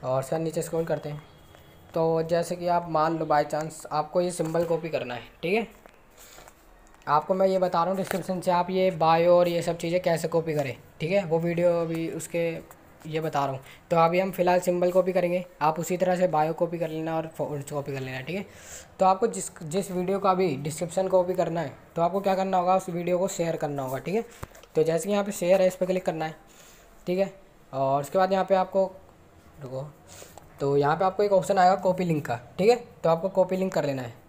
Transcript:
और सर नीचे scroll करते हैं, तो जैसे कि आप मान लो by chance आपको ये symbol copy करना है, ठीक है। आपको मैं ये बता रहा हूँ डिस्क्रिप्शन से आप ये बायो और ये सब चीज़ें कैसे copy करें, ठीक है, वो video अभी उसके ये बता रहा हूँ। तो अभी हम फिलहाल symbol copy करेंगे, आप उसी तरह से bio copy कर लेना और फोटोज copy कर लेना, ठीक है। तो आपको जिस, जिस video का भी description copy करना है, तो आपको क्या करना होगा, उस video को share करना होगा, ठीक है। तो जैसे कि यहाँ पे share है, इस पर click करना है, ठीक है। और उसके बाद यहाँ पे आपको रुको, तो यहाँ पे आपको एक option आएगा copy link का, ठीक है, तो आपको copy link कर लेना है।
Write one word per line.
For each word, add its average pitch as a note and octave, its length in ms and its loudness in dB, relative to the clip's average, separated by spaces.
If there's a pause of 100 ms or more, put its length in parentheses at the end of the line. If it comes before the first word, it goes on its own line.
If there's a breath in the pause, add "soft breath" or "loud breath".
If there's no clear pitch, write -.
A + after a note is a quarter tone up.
और C3 200 0
सर D#3+ 160 -4
नीचे E3 220 -4
scroll E3 240 -4
करते D3+ 240 -4
हैं, D3 120 -10 (720 loud breath)
तो E3 300 0
जैसे E3+ 320 -2
कि F3 140 -6
आप E3+ 200 0
मान D#3+ 300 2
लो D#3+ 60 -2
by D3+ 200 4
chance D#3 460 -8
आपको D3+ 300 0
ये F3+ 100 -2
symbol E3 340 -2
copy E3 240 -2
करना B2 240 -4
है, A#2+ 80 -8 (200)
ठीक F3 120 -2
है। A3 140 -2 (1400 loud breath)
आपको D#3 260 0
मैं F#3+ 140 2
ये F#3+ 120 2
बता F3+ 200 0
रहा E3+ 100 2
हूँ F#3+ 80 -2
डिस्क्रिप्शन F#3 440 -4
से F#3 100 0
आप F3 180 0
ये F#3 240 2
बायो E3 420 4
और F3 120 6
ये E3+ 140 -2
सब E3+ 160 -2
चीज़ें F3 240 -2
कैसे E3+ 260 0
copy D#3+ 280 -2
करें, C3+ 200 -4 (240)
ठीक E3 120 -4
है, G3 140 2
वो E3 140 0
video E3+ 380 2
अभी E3 340 -4
उसके E3+ 360 -4 (580)
ये D#3+ 140 -4
बता D3+ 200 -2
रहा C3+ 140 0
हूँ। C3 80 -10 (300 loud breath)
तो E3+ 60 4
अभी E3+ 220 4
हम F#3+ 120 0
फिलहाल F3+ 280 2
symbol F3+ 320 0
copy F#3 220 4
करेंगे, F3+ 300 0 (180)
आप D#3 180 2
उसी F3 180 -2
तरह F3+ 180 2
से F3+ 120 2
bio D#3 260 2
copy E3+ 260 -2
कर D#3+ 100 -2
लेना D#3+ 280 -4
और D#3+ 120 -4
फोटोज C#3+ 420 -8
copy C#3+ 220 -6
कर C3+ 60 -6
लेना, B2+ 220 -8
ठीक D#3+ 140 -8
है। G3 100 -6 (540 loud breath)
तो F#3+ 60 6
आपको F#3+ 240 4
जिस, F#3+ 220 -8 (120)
जिस F#3 280 -4
video F3+ 280 -2
का F#3+ 140 4
भी F3+ 240 2
description E3 500 -4
copy F#3 260 4
करना E3 280 0
है, C3 120 -6 (220)
तो E3+ 60 0
आपको F3+ 200 2
क्या F#3+ 140 2
करना F#3+ 220 0
होगा, F3+ 180 4
उस F#3 140 0
video F3 300 0
को F#3+ 100 0
share E3+ 280 -2
करना C#3+ 260 -4
होगा, C3 160 -4
ठीक E3 160 -4
है। A3+ 100 -2 (500 loud breath)
तो D#3+ 80 4
जैसे E3 240 0
कि G3+ 40 -2
यहाँ G3+ 120 2
पे G3+ 100 -4
share F#3 280 2
है, F#3 60 4
इस F3+ 80 0
पर F#3 100 -2
click F#3 200 -2
करना D#3+ 200 -4
है, D#3+ 100 -10 (720 loud breath)
ठीक F3+ 120 0
है। F#3+ 140 0 (400)
और C3+ 280 0
उसके C#3+ 160 -2
बाद F#3+ 160 4
यहाँ F#3 120 2
पे F#3+ 100 4
आपको F#3 360 0 (720)
रुको, C3 220 -8 (720 loud breath)
तो C#3+ 180 2
यहाँ C#3+ 180 4
पे F#3 100 0
आपको F#3+ 180 0
एक G3+ 100 2
option F#3+ 240 2
आएगा F#3 180 6
copy F#3 280 0
link D#3 220 0
का, A#2 140 -4 (180)
ठीक G3 120 4
है, A#3+ 60 6 (280)
तो E3+ 60 4
आपको E3+ 200 0
copy F#3 280 0
link F#3+ 160 -2
कर D3+ 120 0
लेना C3+ 160 -4
है। A#2 120 -10 (160)